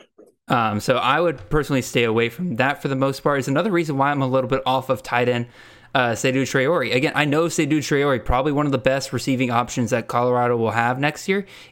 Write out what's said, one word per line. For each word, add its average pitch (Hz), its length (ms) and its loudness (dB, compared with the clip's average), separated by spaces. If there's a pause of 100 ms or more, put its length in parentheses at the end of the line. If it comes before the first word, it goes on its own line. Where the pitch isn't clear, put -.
(480)
Um, 110 340 0
so 123 160 2
I 131 240 2
would 165 280 -2
personally 143 320 0
stay 123 220 0
away 117 260 2
from 175 260 -6
that 131 260 0
for 151 60 -4
the 135 80 -2
most 135 260 -2
part. 143 180 0
It's 127 80 -4
another 160 240 0
reason 160 260 0
why 139 140 2
I'm 139 100 0
a 135 60 0
little 127 220 0
bit 131 160 0
off 131 240 0
of 123 120 -2
tight 123 280 0
end, 120 180 0 (480)
uh, 123 160 2
Seydou 127 300 0
Traore. 131 520 0
Again, 139 220 0
I 143 80 2
know 151 220 2
Seydou 156 320 0
Traore, 143 480 0
probably 135 260 0
one 147 140 0
of 139 80 0
the 131 60 2
best 135 340 0
receiving 127 360 0
options 117 420 0
that 117 180 -2
Colorado 123 480 2
will 113 140 0
have 120 280 0
next 151 300 -4
year. 196 160 -2 (260)